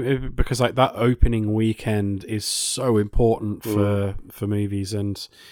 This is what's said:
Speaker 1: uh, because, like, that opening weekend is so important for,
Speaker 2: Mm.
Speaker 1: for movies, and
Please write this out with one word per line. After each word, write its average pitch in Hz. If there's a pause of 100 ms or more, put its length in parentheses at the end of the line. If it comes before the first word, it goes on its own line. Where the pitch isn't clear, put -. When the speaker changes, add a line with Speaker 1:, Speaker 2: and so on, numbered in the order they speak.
Speaker 1:
uh, 131
because, -
like, 120
that 127
opening 117
weekend 107
is 107
so -
important 107
for, 101
Speaker 2:
Mm. -
Speaker 1:
for -
movies, 101
and 101 (260)